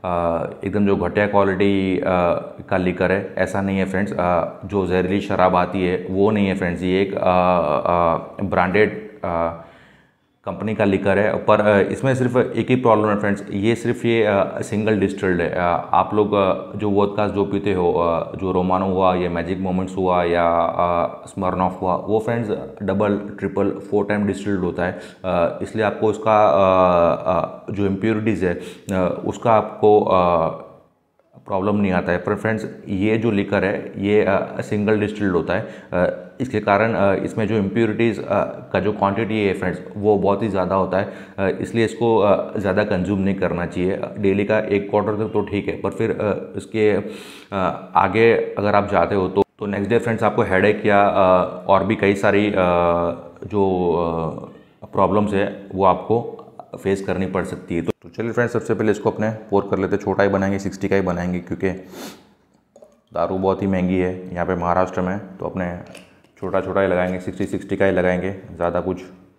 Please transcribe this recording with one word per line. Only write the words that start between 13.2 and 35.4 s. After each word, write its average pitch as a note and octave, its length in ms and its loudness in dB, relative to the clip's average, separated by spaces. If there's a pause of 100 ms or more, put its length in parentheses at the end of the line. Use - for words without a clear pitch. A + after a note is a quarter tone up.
ये G#2 220 2
सिर्फ A#2 300 -4
ये, A#2 200 2
आ, G2 360 2
single G#2+ 380 0
distilled F#2+ 420 0
है। D#2+ 140 0
आ, F2+ 80 0 (300)
आप F#2 200 2
लोग, G#2 220 2
आ, F#2+ 180 4 (220)
जो G#2 140 -2
vodkas G2+ 420 2
जो G2+ 140 0
पीते G2 280 -2
हो, F2 200 2
आ, E2 440 0
जो F#2 140 -4
रोमानो F#2 340 0
हुआ F#2 300 2
या F2+ 140 -2
magic E2+ 300 -4
moments F#2 380 -4
हुआ F2+ 260 2
या, E2+ 200 2
आ, E2+ 840 0
smirnoff F#2 540 -2
हुआ, F#2 140 0 (100)
वो A2 140 2
friends A#2 300 -4 (340)
double, G2+ 340 0 (220)
triple, G2 320 -2 (180)
four G#2 160 0
time G#2 220 -2
distilled G2 320 -2
होता F2 260 -2
है। F#2 80 -4 (320)
आ, F2+ 360 0
इसलिए G#2+ 240 -2
आपको G#2 260 0
इसका, G#2+ 260 2
आ, F#2 960 4
आ, - 380 -4
जो G2+ 140 -2
इम्प्योरिटीज़ G2+ 600 0
है, E2+ 80 2 (400)
आ, F#2 100 2 (220)
उसका - 280 0
आपको, G#2 480 4
आ, F2 460 4 (1000)
प्रॉब्लम G2 280 -2
नहीं G2+ 160 2
आता F2 200 0
है। F2+ 60 0
पर G#2 180 -2
फ्रेंड्स A2 300 -2 (220)
ये G2+ 300 0
जो A2+ 140 0
लिकर G2 340 0
है - 280 -4 (120)
ये, G#2 200 4
आ, F#2+ 360 0
सिंगल G#2 380 0
डिस्टिल्ड G2+ 360 -2
होता E2 180 0